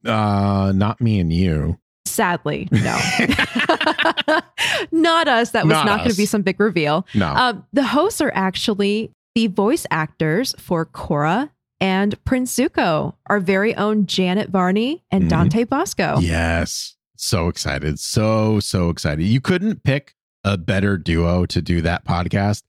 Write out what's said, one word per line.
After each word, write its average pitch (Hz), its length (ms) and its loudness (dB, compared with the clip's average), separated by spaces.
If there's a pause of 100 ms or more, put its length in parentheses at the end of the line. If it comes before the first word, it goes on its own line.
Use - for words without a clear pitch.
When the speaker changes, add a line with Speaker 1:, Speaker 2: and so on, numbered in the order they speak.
Speaker 1:
Uh, 101 680 2
not 104 240 0
me 110 220 2
and 82 100 0
you. 82 460 0 (280)
Speaker 2:
Sadly, 165 680 -2
no. - 320 2
Speaker 1:
<laughs> - 40 -2 (120)
Speaker 2:
<laughs> 311 1200 0 (500)
Not 330 360 2
us. 240 240 2
That 214 140 0
was 156 60 6
Speaker 1:
Not 156 140 2
Speaker 2:
not 202 140 2
gonna 240 100 -2
Speaker 1:
us. 196 80 0
Speaker 2:
be 208 80 2
some 208 160 0
big 185 180 -2
reveal. 170 540 0
Speaker 1:
No. 98 200 2
Speaker 2:
Um, 240 400 0
the 269 100 4
hosts 311 380 0
are 277 120 0
actually 202 760 -2 (240)
the 226 120 2
voice 208 440 0
actors 160 680 -2
for 165 260 -4
Korra 170 640 -2 (300)
and 190 460 0
Prince 254 300 -2
Zuko, 175 600 0 (120)
our 208 120 2
very 196 360 0
own 214 300 0
Janet 185 440 0
Varney 202 600 0
and 190 120 2
Speaker 1:
Mm-hmm. 165 60 0
Speaker 2:
Dante 165 340 2
Bosco. 233 560 -2
Speaker 1:
Yes. 85 760 -2 (200)
So 85 320 -2
excited. 73 520 -4
So, 110 600 0
so 90 300 -2
excited. 80 340 -2
You 117 180 2
couldn't 180 420 -2
pick 139 320 -2 (280)
a 101 140 0
better 98 400 0
duo 85 500 2
to - 140 -2
do 85 200 0
that 82 240 -2
podcast 98 640 -2